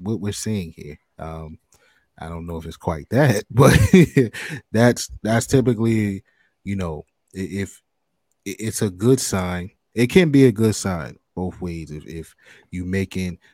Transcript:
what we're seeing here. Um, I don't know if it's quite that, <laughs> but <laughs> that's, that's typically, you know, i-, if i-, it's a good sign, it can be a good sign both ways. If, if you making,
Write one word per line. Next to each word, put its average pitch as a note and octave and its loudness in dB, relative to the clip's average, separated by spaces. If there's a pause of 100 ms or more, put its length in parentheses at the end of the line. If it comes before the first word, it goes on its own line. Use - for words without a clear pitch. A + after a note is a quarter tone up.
what G2 -4
we're G2+ -4
seeing G2 -6
here. D2 -16 (200)
Um, D#2+ -12 (600)
I D#2 -14
don't E2+ -12
know E2+ -10
if E2 -12
it's E2 -14
quite D#2 -6
that, A#2 2
<laughs> - -20
but B2+ 6 (160)
<laughs> C#3+ 2
that's, A#2 2 (120)
that's A2+ 0
typically, A2 0 (420)
you G2 -6
know, E2 -8 (320)
i-, - -12
if F#2+ -8 (640)
i-, - -10
it's A2 -6
a G#2+ 0
good A2+ 2
sign, F2+ -4 (240)
it B2 2
can F3 4
be C#3 8
a B2 6
good G#2+ 2
sign E2+ -6 (180)
both F2+ -8
ways. E2 -10
If, D2+ -14
if D#2+ -16 (360)
you F2+ -8
making, F#2 -4 (160)